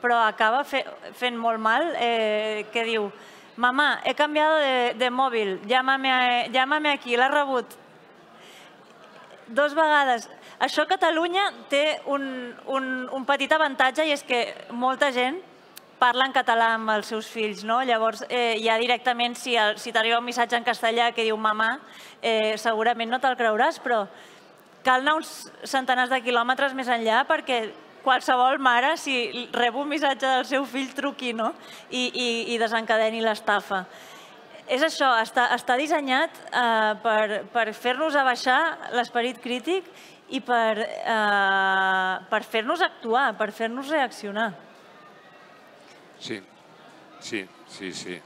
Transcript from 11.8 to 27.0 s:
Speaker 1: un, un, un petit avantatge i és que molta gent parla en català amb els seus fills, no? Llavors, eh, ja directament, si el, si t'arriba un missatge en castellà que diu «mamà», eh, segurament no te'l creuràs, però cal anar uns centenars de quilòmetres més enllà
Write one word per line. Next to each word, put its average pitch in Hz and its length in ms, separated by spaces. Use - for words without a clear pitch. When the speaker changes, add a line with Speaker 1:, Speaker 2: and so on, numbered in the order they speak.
Speaker 1:
un, 277 140
un, 262 200
un 262 140
petit 277 240
avantatge 302 560
i 294 80
és - 100
que 247 140
molta 254 400
gent 254 240
parla 254 280
en 262 80
català 226 400
amb 220 160
els 208 160
seus 220 240
fills, 214 320
no? 226 200
Llavors, 226 440
eh, 233 360
ja 226 180
directament, 240 580
si 240 160
el, 214 240
si 233 160
t'arriba 233 240
un 240 80
missatge 240 300
en 233 100
castellà 233 480
que 233 80
diu 220 140
«mamà», 220 400
eh, 220 380
segurament 226 520
no 254 120
te'l 254 160
creuràs, 233 440
però 226 220
cal 254 180
anar 302 200
uns - 260
centenars 254 480
de 262 100
quilòmetres 254 560
més 247 140
enllà 226 340